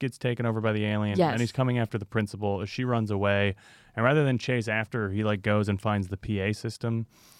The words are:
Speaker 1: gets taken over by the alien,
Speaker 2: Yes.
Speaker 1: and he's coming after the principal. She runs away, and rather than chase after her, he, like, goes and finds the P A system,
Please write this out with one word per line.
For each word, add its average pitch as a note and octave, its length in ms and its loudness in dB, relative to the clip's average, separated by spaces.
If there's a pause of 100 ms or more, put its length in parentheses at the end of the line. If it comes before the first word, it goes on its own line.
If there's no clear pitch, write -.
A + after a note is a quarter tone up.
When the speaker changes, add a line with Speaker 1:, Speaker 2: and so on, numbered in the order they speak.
Speaker 1:
gets C3 180 -4
taken A#2+ 280 -2
over A2+ 140 0
by A2 120 2
the G#2+ 120 0
alien, G#2 320 0
Speaker 2:
Yes. E3+ 140 4
Speaker 1:
and A#2 100 -2
he's A#2 120 -2
coming B2+ 260 0
after A2+ 180 -2
the G2 100 -6
principal. G2+ 600 -2
She - 180 -6
runs A2+ 280 0
away, G2+ 420 2 (400)
and A2+ 100 0
rather D3 200 4
than B2+ 140 2
chase A#2+ 280 -2
after A2 380 -2
her, F#2+ 60 -2
he, G#2 120 -2
like, G#2+ 200 0
goes G#2 260 2
and G2 120 0
finds G2+ 280 0
the G2 80 -6
P G#2 240 -4
A G2+ 120 0
system, A2+ 540 -4 (340)